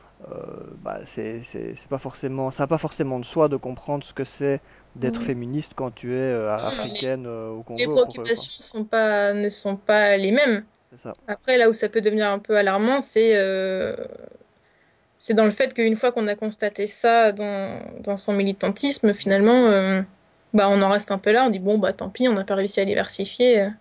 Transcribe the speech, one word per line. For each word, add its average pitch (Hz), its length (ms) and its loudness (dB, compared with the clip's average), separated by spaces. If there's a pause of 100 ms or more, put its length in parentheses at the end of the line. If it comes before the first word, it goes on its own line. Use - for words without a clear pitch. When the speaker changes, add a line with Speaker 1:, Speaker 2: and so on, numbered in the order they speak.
(320)
Speaker 1:
euh, - 40 -16 (480)
bah, - 220 -10
c'est, 113 380 -12
c'est, 110 320 -12
c'est - 140 -20
pas 135 100 -6
forcément, 131 520 -8
ça 147 120 -6
a 135 40 -2
pas 165 100 -2
forcément 135 420 -6
de 120 60 -10
soi 156 240 2
de 139 80 -2
comprendre 135 460 -8
ce - 100 -20
que 139 100 -6
c'est 139 380 -4 (340)
d'être 127 260 -4
Speaker 2:
Mm. - 20 -8
Speaker 1:
féministe 131 520 -6
quand 127 160 -6
tu 123 220 -8
es, 127 40 -2
euh, 117 400 -2
Speaker 2:
Non, 113 60 -6 (200)
les, 107 180 -4
Speaker 1:
africaine, 131 260 -4
euh, 113 240 -10
au 113 120 -12 (140)
Speaker 2:
les 120 100 0
Speaker 1:
Congo, 147 120 2
pour 123 220 0
eux, 117 80 -6
quoi. 233 180 -4
Speaker 2:
préoccupations - 160 -18
sont 214 220 -10
pas, 208 480 0
ne 208 160 -2
sont 196 280 -6
pas 208 400 4
les 196 140 0
mêmes. 233 340 2 (260)
Speaker 1:
C'est 123 80 -20
ça. - 160 -14 (120)
Speaker 2:
Après, 247 300 0
là 226 120 6
où 226 40 4
ça 214 160 -2
peut 220 120 -2
devenir 214 280 2
un 202 100 -2
peu 208 180 0
alarmant, 208 440 2
c'est, 220 360 4
euh, 190 580 -2 (1200)
c'est - 160 -4
dans 214 120 4
le 208 60 4
fait 262 220 -2
qu'une 226 220 2
fois 247 160 0
qu'on 226 160 -2
a 208 80 -2
constaté 208 520 -6
ça 233 440 4
dans, 202 480 -6 (220)
dans 202 160 -4
son 202 160 -2
militantisme, 202 800 0
finalement, 214 540 4
euh, 190 340 2 (520)
bah, 202 160 6
on 202 120 4
en 196 80 4
reste 202 220 0
un 196 80 -2
peu 208 120 2
là, 247 140 6
on 247 40 4
dit, « 190 120 0
Bon, 202 160 2
bah, 196 160 2
tant 185 160 -10
pis, 254 180 0
on 233 60 2
n'a 190 100 0
pas 196 120 -4
réussi 196 260 -2
à 196 40 2
diversifier. » 202 840 2 (120)